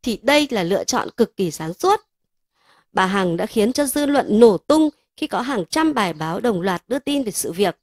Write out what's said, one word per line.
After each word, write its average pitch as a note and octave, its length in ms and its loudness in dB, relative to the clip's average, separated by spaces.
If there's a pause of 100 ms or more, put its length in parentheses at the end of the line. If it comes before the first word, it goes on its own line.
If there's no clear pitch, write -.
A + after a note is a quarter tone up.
thì A3 180 -4
đây C#4+ 300 2
là G3+ 120 -2
lựa E3+ 200 0
chọn - 340 -4
cực - 200 0
kỳ F3+ 140 -2
sáng D#3+ 220 -10
suốt. G4+ 280 0 (920)
Bà F#3+ 120 2
Hằng F#3 320 0
đã F3+ 80 -2
khiến A3 280 0
cho C#4+ 120 0
dư D4 200 -2
luận C4+ 340 2
nổ A3 180 8
tung D4+ 320 2 (280)
khi D4+ 100 -6
có - 140 -4
hàng A3 280 -4
trăm D#4+ 240 0
bài G3 200 -2
báo D#3+ 260 -4
đồng G#3+ 220 -2
loạt F3+ 260 -2
đưa C#4 120 -2
tin C#4 240 -2
về G#3 80 -6
sự - 200 -6
việc. F3 300 -2